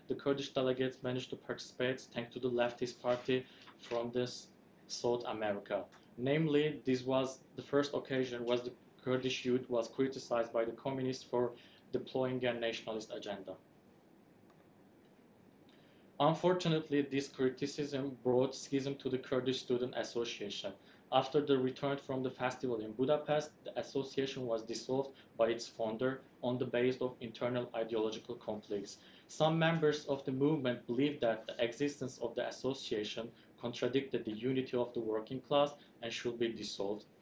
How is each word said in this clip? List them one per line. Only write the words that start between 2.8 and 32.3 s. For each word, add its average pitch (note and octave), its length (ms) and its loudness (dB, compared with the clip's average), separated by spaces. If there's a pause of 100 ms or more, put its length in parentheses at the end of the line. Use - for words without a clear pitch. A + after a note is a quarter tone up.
party B2+ 460 2 (340)
from A#2+ 300 -2
this B2 380 -2 (400)
South A#2+ 380 0
America. G#2 580 -2 (340)
Namely, D3 680 4
this B2+ 180 2
was C3 360 0 (160)
the B2 80 -10
first C#3+ 320 2
occasion B2+ 500 -2
where A#2+ 140 4
the A#2+ 140 -6 (320)
Kurdish B2+ 400 0
youth B2+ 260 2
was A#2 180 2
criticized B2+ 640 0
by A#2 120 2
the A#2 80 -2
communists C3 500 -4
for B2 300 0 (400)
deploying B2+ 520 0
a A#2+ 80 4
nationalist A2+ 640 -4
agenda. G2+ 400 -8 (2750)
Unfortunately, D#3 840 4
this C#3 260 -2
criticism C#3 960 -2
brought B2+ 300 4
schism C#3 420 -2
to C#3 120 -6
the B2+ 80 2
Kurdish B2+ 440 0
Student B2 360 0
Association. A2 760 -4 (380)
After C3 300 4
the C#3+ 160 4
return C3 400 0
from C3 260 -4
the B2+ 80 -2
festival B2+ 500 -2
in G#2+ 120 -6
Budapest, D3 580 2 (140)
the - 140 -8
association C3+ 680 -2
was A2+ 180 0
dissolved B2+ 480 -2 (280)
by A2+ 100 6
its A#2 180 0
founder A#2 540 -2 (220)
on B2 160 2
the B2+ 80 0
basis B2 340 2
of B2+ 200 -2
internal A#2+ 540 -2
ideological A2+ 600 -2
conflicts. G#2 640 -6 (300)
Some D#3+ 300 4
members D#3+ 480 4
of C#3 180 -2
the C3+ 80 -2
movement C3 540 2
believed C#3+ 360 2
that A2+ 240 2
the - 180 -2
existence C#3 560 -2
of A#2 140 -4